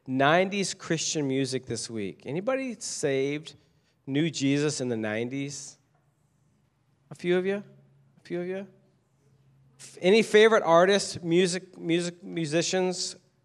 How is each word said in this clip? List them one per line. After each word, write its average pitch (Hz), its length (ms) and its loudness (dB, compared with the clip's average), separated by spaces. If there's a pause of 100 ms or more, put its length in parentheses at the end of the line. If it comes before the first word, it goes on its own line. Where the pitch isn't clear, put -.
nineties 175 680 2
Christian 156 560 -4
music 131 380 -2
this 117 240 -8
week. 104 340 -8
Anybody 233 540 -6
saved, 139 760 -4 (500)
knew 147 240 0
Jesus 143 500 0
in 127 80 -4
the 117 80 -2
nineties? 123 800 -6 (1300)
A 156 40 -18
few 175 220 0
of 180 80 0
you? 196 120 -2
A - 680 -20
few 175 180 -8
of 175 60 -8
you? 190 200 -10 (1120)
F-, - 220 -20
any 202 220 6
favorite 214 400 6
artists, 190 600 4
music, 180 540 0
music, 175 480 -4
musicians, 180 920 -2 (280)